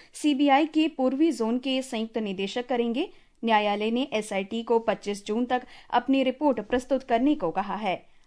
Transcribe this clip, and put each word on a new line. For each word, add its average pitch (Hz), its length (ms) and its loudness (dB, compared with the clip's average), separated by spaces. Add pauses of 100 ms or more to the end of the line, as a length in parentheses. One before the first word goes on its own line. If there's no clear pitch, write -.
(140)
सीबीआई 285 520 4
के 311 220 2
पूर्वी 269 440 2
जोन 226 260 -2
के 262 240 -2
संयुक्त 226 360 -6
निदेशक 196 500 -4
करेंगे। 240 420 -2 (360)
न्यायालय 208 460 2
ने 247 220 -2
एसआईटी 208 500 -4
को 226 160 2
पच्चीस 202 460 -4
जून 233 200 -2
तक 247 160 0 (280)
अपनी 269 340 2
रिपोर्ट 262 360 0
प्रस्तुत 254 440 -2
करने 262 320 2
को 175 160 -2
कहा 196 240 -4
है। 202 300 -4 (220)